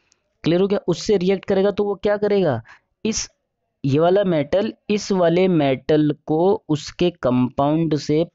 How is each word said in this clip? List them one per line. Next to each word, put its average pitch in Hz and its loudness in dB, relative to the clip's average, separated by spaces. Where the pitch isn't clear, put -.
क्लियर 170 2
हो 202 2
गया। 196 -2
उससे 190 0
रिएक्ट 185 -2
करेगा 196 0
तो 208 -2
वो 202 -4
क्या 208 -2
करेगा, 196 0
इस, - -6
ये 139 0
वाला 185 2
मेटल 180 -2
इस 208 -4
वाले 180 2
मेटल 151 0
को 175 0
उसके 156 -2
कंपाउंड 139 0
से 151 0